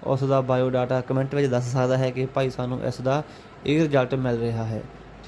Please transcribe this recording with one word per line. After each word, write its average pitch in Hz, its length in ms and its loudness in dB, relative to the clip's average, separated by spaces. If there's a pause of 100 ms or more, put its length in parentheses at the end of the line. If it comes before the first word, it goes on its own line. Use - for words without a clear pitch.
ਉਸ 135 200 0
ਦਾ 135 160 4
ਬਾਇਓਡਾਟਾ 127 600 2
ਕੁਮੈਂਟ 131 340 -2
ਵਿੱਚ 143 120 2
ਦੱਸ 123 260 0
ਸਕਦਾ 127 260 2
ਹੈ 131 120 2
ਕਿ 127 160 -2
ਭਾਈ 131 240 -2
ਸਾਨੂੰ 123 340 -6
ਇਸ 123 160 -4
ਦਾ 131 220 0 (440)
ਇਹ 151 160 4
ਰਿਜ਼ਲਟ 139 320 2
ਮਿਲ 127 240 0
ਰਿਹਾ 113 260 -2
ਹੈ, 110 180 -4 (460)